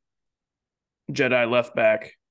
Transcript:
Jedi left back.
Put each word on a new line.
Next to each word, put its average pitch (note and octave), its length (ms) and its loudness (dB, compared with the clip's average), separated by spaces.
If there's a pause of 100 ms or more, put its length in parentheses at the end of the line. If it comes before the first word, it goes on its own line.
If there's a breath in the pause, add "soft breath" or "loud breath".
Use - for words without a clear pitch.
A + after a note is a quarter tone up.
(1120)
Jedi B2+ 380 0
left A#2+ 260 -2
back. A2 380 0 (160)